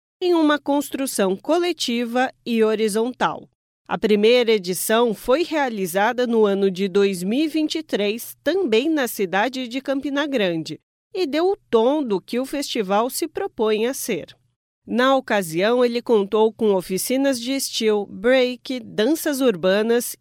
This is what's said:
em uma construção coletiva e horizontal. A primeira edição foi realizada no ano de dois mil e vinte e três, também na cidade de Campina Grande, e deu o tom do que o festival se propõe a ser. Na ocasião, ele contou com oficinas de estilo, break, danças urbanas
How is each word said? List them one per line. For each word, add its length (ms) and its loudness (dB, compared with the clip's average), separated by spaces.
em 120 2
uma 240 4
construção 800 -2
coletiva 960 -2
e 180 2
horizontal. 880 -2
A 100 -4
primeira 540 4
edição 640 2
foi 280 0
realizada 840 0
no 180 4
ano 240 2
de 180 -2
dois 360 2
mil 220 0
e 20 0
vinte 320 -2
e 40 -8
três, 600 -4
também 440 2
na 200 0
cidade 600 -2
de 140 -6
Campina 460 -2
Grande, 520 -2
e 140 -2
deu 240 0
o 80 -2
tom 320 2
do 180 -2
que 180 -6
o 60 -4
festival 640 -2
se 180 -6
propõe 600 -2
a 80 -4
ser. 420 -8
Na 300 2
ocasião, 680 0
ele 200 0
contou 500 2
com 220 2
oficinas 640 0
de 120 -6
estilo, 540 -2
break, 760 0
danças 640 -2
urbanas 800 2